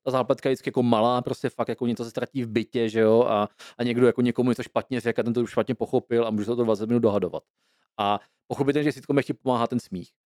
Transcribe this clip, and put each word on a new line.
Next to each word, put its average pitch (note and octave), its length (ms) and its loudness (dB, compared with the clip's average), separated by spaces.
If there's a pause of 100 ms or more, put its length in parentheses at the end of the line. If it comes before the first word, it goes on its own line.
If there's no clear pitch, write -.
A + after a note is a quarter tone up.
Ta C3 80 -4
zápletka B2+ 380 0
je C3+ 40 2
vždycky - 160 -4
jako B2+ 140 0
malá, A#2+ 400 2
prostě B2+ 260 -6
fakt A#2 200 -6
jako A#2+ 180 -4
něco A#2 180 -2
se A#2 60 -10
ztratí B2 320 -6
v A#2 60 -4
bytě, A2+ 400 -2
že A2 120 -2
jo, A2+ 280 6
a, G#2 200 0 (300)
a A#2+ 40 -4
někdo A#2+ 240 2
jako A#2+ 160 2
někomu B2 280 0
něco A#2+ 120 -2
špatně A#2+ 380 -4
řekl A#2 200 -2
a A2 40 -2
ten A#2 80 -2
to A#2 140 0
špatně A#2 280 -2
pochopil A#2 520 -2
a A2+ 40 -4
může G#2 140 -2
se A2+ 80 -4
o B2 40 -2
to A#2+ 80 0
dvacet A2 240 0
minut A#2+ 120 2
dohadovat. G2+ 420 0 (560)
A G#2 220 0 (260)
pochopitelně, C#3 380 -2
že D3+ 60 2
v - 40 -6
sitcomech C#3 320 -2
ti D3 80 -6
pomáhá A#2+ 320 0
ten B2 140 -2
smích. - 300 -12 (160)